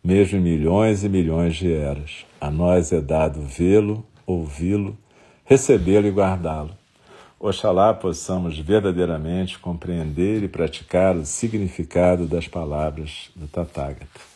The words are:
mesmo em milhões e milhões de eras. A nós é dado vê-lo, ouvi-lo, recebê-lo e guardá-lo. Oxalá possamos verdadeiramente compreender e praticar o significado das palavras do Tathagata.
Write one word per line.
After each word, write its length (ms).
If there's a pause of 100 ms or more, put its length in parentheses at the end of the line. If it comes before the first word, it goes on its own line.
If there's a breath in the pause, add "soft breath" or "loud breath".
mesmo 340
em 40
milhões 600
e 60
milhões 460
de 180
eras. 540 (120)
A 120
nós 400
é 100
dado 400
vê-lo, 640 (220)
ouvi-lo, 680 (500 soft breath)
recebê-lo 600
e 60
guardá-lo. 680 (640 loud breath)
Oxalá 520
possamos 680
verdadeiramente 1000
compreender 840
e 40
praticar 680
o 100
significado 1040
das 200
palavras 880
do 120
Tathagata. 760 (140)